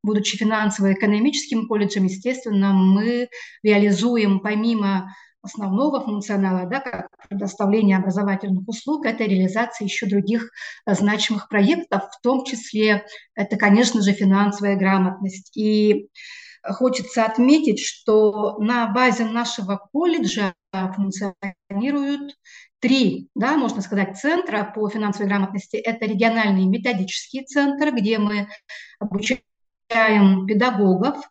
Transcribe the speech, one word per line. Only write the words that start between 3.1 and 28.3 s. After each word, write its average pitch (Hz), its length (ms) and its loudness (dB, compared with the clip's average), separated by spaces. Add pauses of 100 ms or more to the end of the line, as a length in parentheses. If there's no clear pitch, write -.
реализуем 208 760 2
помимо 208 760 -2 (280)
основного 214 640 -2
функционала, 196 680 -2
да, 269 120 -4
как 233 260 -10 (220)
предоставление 202 640 0
образовательных 190 720 -2
услуг, 285 380 -6
это 226 180 -2
реализация 196 640 -2
ещё 202 200 -6
других, 202 440 0 (360)
э, 202 80 2
значимых 208 540 0
проектов, 208 640 2
в - 100 -20
том 254 220 0
числе 214 640 -2 (300)
это, 202 200 -4
конечно 214 460 4
же, 202 100 4
финансовая 202 640 2
грамотность. 190 800 -2
И 214 540 2 (520)
хочется 240 640 -2
отметить, 285 560 4
что 214 800 0
на 220 300 0
базе 240 360 2
нашего 220 540 -4 (160)
колледжа 269 600 0 (200)
функционируют 202 1600 -4 (460)
три, 233 520 2
да, 262 220 0
можно 226 260 0
сказать, 196 360 -4
центра 285 580 -2
по 214 140 -2
финансовой 208 400 -2
грамотности. 196 480 -2
Это 226 280 -4
региональный 208 600 2
методический 226 800 -4
центр, 277 500 0
где 220 240 2
мы 208 300 -2 (500)